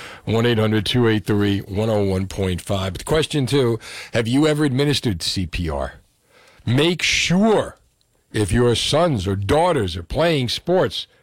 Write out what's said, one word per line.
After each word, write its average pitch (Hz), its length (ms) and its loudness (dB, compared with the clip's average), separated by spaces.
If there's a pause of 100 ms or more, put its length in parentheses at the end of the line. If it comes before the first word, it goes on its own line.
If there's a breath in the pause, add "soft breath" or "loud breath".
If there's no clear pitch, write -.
(240 loud breath)
One 117 220 2
eight 120 120 2
hundred 107 280 0
two 123 200 2
eight 110 200 2
three 101 320 2
one 107 320 -4
oh 104 120 2
one 95 240 0
point 92 360 -4
five. 95 320 -4
But - 60 -10
the - 40 -14
question, 151 400 -2
too, 120 340 0 (360 loud breath)
have 113 120 0
you 139 200 2
ever 151 180 2
administered 131 580 0
C 95 240 -4
P 85 220 -6
R? 69 320 -6 (640 soft breath)
Make 151 380 0
sure, 190 720 2 (560)
if 104 180 0
your 120 240 4
sons 143 540 0
or 98 80 0
daughters 110 600 0
are 87 60 -8
playing 147 460 0
sports, - 580 -2 (160 soft breath)